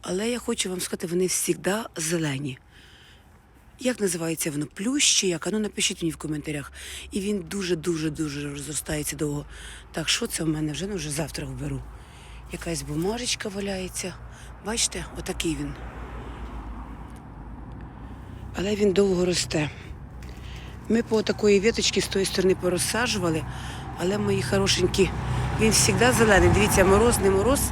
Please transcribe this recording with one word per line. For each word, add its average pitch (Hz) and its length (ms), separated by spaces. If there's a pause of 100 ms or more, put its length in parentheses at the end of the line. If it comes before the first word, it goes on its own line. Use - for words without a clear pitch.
Але 196 280
я 240 100
хочу 226 300
вам 185 120
сказати, - 260
вони 180 200
завжди 180 480 (200)
зелені. 151 640 (1200)
Як 247 200
називається 165 520
воно? 147 140
Плющ 254 500
чи 196 120
як? 170 200
А 175 40
ну, 214 80
напишіть 202 420
мені 160 100
в - 60
коментарях. 147 540 (400)
І 208 80
він 196 300
дуже-дуже-дуже 156 1000
розростається 147 680
довго. 147 300 (460)
Так, 156 180
що - 180
це - 160
в 160 40
мене 156 240
вже? 151 160
Ну, 208 80
вже 151 160
завтра 143 340
вберу. 135 380 (680)
Якась 170 300
бумажечка 196 680
валяється. 190 640 (520)
Бачите, 208 400 (140)
отакий 170 400
він. 143 140 (2750)
Але 202 200
він 202 180
довго 185 320
росте. 160 440 (1200)
Ми 226 140
по 220 180
такої 202 380
віточки 202 420
з - 60
тої 196 180
сторони 185 300
порозсаджували, 180 920 (520)
але, 190 200
мої 202 260
хорошенькі, 190 680 (500)
він 220 140
завжди 220 440
зелений. 196 360
Дивіться, 196 320
мороз, 208 340
не 196 100
мороз 208 300 (120)